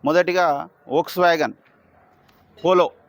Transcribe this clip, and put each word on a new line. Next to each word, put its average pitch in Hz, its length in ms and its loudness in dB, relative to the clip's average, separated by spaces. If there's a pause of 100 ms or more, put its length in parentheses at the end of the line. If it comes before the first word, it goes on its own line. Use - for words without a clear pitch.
మొదటిగా 175 400 2 (460)
Volkswagen 165 600 0 (1120)
Polo 175 240 2 (220)